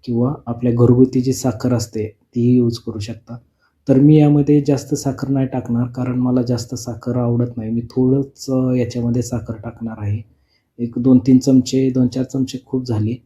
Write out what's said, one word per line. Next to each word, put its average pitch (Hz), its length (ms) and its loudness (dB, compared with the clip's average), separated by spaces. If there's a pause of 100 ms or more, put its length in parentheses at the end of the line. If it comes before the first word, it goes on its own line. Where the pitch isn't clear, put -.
किंवा 123 300 -2 (120)
आपल्या 120 260 -2
घरगुती 123 480 4
जी 127 120 -2
साखर 123 400 -2
असते 107 440 -6 (180)
तीही 123 220 2
यूज 117 220 0
करू 110 200 -10
शकता. 117 400 -12 (500)
तर 131 120 4
मी 151 200 8
यामध्ये 147 460 4
जास्त 143 280 -2
साखर 135 340 -6
नाही 135 180 0
टाकणार 123 400 -4
कारण 123 320 -6
मला 127 240 0
जास्त 123 320 -4
साखर 120 420 -8
आवडत 120 400 -2
नाही. 110 140 -8
मी 117 100 -2
थोडंच, 131 720 -2
अ, 131 220 0
याच्यामध्ये 120 500 -2
साखर 113 320 -8
टाकणार 113 440 -12
आहे. 104 240 -6 (560)
एक 117 200 -6
दोन 127 200 6
तीन 131 200 4
चमचे, 131 520 2
दोन 127 180 2
चार 131 160 -4
चमचे 131 420 -6
खूप 127 180 -4
झाले. 110 300 -2 (120)